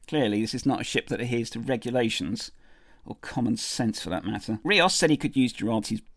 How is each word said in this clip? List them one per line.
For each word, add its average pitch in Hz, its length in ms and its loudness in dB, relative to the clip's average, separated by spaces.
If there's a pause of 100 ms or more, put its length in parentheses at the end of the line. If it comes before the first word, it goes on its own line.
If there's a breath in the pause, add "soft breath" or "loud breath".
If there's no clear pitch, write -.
Clearly, 110 320 2
this 110 120 -2
is 123 140 -6
not 135 140 2
a - 40 -4
ship - 240 -2
that - 120 -2
adheres 120 300 -2
to 117 100 -8
regulations, 120 920 -2 (540 soft breath)
or - 160 -12
common 117 360 -2
sense - 460 -2
for 82 80 -8
that 90 140 -2
matter. 107 400 -4
Rios 185 320 6
said 165 140 6
he 151 60 6
could - 200 -4
use 127 160 4
Jurati's 110 500 -2 (140)